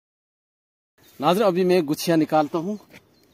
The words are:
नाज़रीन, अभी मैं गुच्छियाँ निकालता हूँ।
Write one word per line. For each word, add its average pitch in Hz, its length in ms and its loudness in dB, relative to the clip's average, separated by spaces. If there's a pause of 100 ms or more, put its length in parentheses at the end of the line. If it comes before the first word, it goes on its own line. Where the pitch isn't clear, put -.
(1200)
नाज़रीन, 185 260 2
अभी 185 160 0
मैं 180 220 2
गुच्छियाँ 160 320 -2
निकालता 156 400 0
हूँ। 202 220 -8 (540)